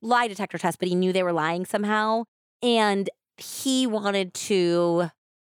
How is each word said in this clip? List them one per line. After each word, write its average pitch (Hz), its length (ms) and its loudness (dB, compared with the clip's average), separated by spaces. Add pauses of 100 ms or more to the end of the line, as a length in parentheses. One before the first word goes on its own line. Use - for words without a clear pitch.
lie 240 260 2
detector 190 300 -8
test, 170 200 -2
but 185 100 -2
he 180 60 0
knew 185 180 2
they 185 100 2
were 175 100 0
lying 170 320 -2
somehow. 214 600 0 (380)
And 214 460 2 (300)
he 262 480 -2
wanted 202 480 -2
to 175 760 0 (320)